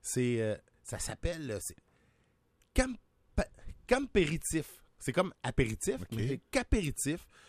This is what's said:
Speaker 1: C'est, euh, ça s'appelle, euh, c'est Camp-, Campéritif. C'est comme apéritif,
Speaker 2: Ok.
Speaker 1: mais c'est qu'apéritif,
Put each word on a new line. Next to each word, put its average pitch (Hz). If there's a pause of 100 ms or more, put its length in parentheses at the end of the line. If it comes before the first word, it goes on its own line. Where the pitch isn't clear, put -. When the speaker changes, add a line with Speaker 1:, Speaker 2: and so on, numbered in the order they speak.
Speaker 1:
C'est, 123
euh, 107 (260)
ça -
s'appelle, 160
euh, 101
c'est - (960)
Camp-, 262 (920)
Campéritif. 165 (140)
C'est -
comme 185 (100)
apéritif, 123
Speaker 2:
Ok. -
Speaker 1:
mais 113
c'est - (100)
qu'apéritif, 165 (220)